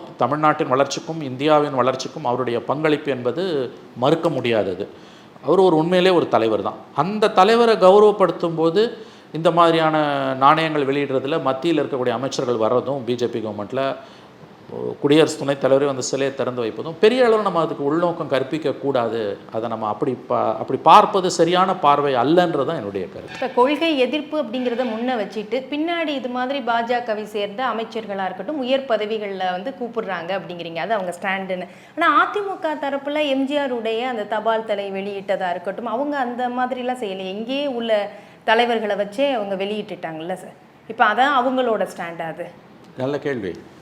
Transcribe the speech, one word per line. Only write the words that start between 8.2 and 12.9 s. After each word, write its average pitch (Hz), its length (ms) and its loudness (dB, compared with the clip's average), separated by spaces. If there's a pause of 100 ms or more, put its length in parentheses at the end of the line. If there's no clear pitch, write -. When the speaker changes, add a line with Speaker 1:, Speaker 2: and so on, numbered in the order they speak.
Speaker 1:
போது 165 420 2 (340)
இந்த 165 180 2
மாதிரியான 156 720 4 (100)
நாணயங்கள் 151 520 4
வெளியிடுறதுல 139 560 0
மத்தியில் 143 400 0
இருக்கக்கூடிய 127 260 -2
அமைச்சர்கள் 120 600 0
வர்றதும், 123 360 0